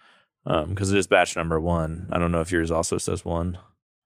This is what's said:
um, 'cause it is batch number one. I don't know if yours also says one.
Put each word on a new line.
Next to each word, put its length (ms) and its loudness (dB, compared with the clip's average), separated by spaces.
um, 280 0
'cause 180 0
it 60 6
is 80 2
batch 300 4
number 240 0
one. 500 -2
I 80 0
don't 140 2
know 80 2
if 120 -4
yours 180 0
also 280 0
says 260 -4
one. 340 -4